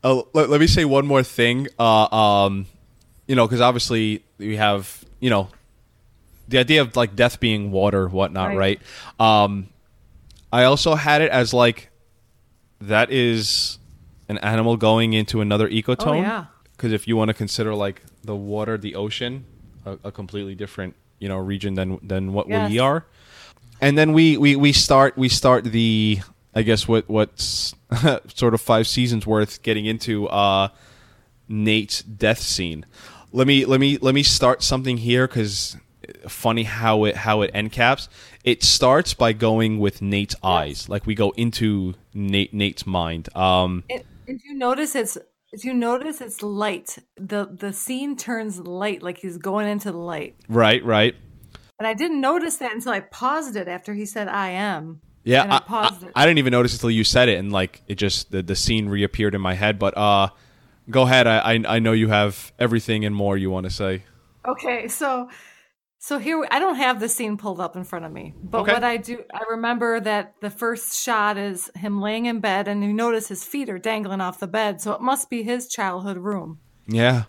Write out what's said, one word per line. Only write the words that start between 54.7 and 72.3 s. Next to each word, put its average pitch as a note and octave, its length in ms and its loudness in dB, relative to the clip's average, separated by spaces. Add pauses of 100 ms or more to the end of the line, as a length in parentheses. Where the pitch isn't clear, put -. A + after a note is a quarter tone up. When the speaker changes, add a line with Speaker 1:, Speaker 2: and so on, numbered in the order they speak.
Speaker 1:
Yeah, C3 200 4
Speaker 2:
And - 80 0
I C3+ 40 4
Speaker 1:
I, - 40 2
Speaker 2:
paused - 440 -4
Speaker 1:
I, - 40 -18
Speaker 2:
it. - 80 -20
Speaker 1:
I C#3+ 100 6
didn't E3 120 4
even C3 140 2
notice B2 200 2
until - 180 -2
you A2 140 2
said B2 240 4
it, F#2+ 100 2
and, G2+ 140 -6
like, F#2+ 340 -2
it G#2 100 -8
just, - 340 -2
the, F#2+ 120 -4
the F#2 140 -4
scene A2 320 0
reappeared G2+ 460 -2
in G2 60 -4
my F#2 140 -2
head. G#2 240 0
But, G2 180 0
uh, G2+ 320 4 (640)
go C3 120 4
ahead. B2+ 240 6
I, A2 120 4 (160)
I, A2+ 220 0
I - 20 2
know A2+ 140 2
you A2 160 4
have G#2 500 0
everything A2+ 460 0
and G#2 100 -2
more G2+ 220 0
you F#2+ 140 -2
wanna F#2 200 -6
say. F#2+ 320 -4 (440)
Speaker 2:
Okay, A#3+ 420 -6
so, B3+ 400 -6 (720)
so C#4+ 180 -6
here D#4 220 -4
we, D4 100 -4
I C4+ 80 0
don't E4+ 180 -2
have B3+ 220 0
the A3 100 -6
scene G#3+ 280 -4
pulled G3 240 -10
up F3+ 160 -8
in F#3 80 -10
front E3 220 -12
of D#3 60 -14
me, - 300 -16
but G#3+ 200 -4
Speaker 1:
Okay. G3+ 100 2
Speaker 2:
what A#3 120 0
I A#3+ 120 0
do, A#3 260 -10 (100)
I G#3+ 180 -10
remember A#3 500 -2
that G#3 400 -4
the G#3 100 -8
first A3+ 500 -6
shot G#3 360 0
is G3+ 400 -8
him G3+ 240 -4
laying A3 260 -2
in A#3 140 -4